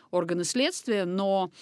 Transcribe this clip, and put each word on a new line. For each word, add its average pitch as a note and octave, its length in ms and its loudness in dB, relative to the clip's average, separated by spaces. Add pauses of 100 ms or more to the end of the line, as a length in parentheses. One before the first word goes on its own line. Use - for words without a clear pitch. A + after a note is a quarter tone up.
(120)
органы F3 320 0
следствия, A#3 640 0
но F#3+ 460 0 (100)